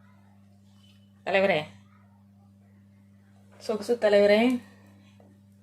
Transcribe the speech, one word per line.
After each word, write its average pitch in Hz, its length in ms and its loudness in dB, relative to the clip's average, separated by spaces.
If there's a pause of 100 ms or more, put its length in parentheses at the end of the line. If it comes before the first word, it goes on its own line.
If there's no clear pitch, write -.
(1300)
தலைவரே. 190 380 -2 (1900)
சொகுசு 226 380 -6
தலைவரே. 214 680 2 (1000)